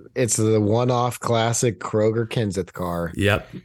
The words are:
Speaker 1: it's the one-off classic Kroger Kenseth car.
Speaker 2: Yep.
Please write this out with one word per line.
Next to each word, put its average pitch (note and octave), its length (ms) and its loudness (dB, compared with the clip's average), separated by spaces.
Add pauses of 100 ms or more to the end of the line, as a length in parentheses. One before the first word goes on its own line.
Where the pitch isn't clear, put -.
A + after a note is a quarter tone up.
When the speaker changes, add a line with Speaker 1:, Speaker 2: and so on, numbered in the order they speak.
(160)
Speaker 1:
it's B2 220 0
the A2 240 2
one-off A#2+ 580 0
classic A#2 600 0
Kroger A2 480 0
Kenseth G2 460 -4
car. F2 420 -4
Speaker 2:
Yep. G2+ 320 0 (180)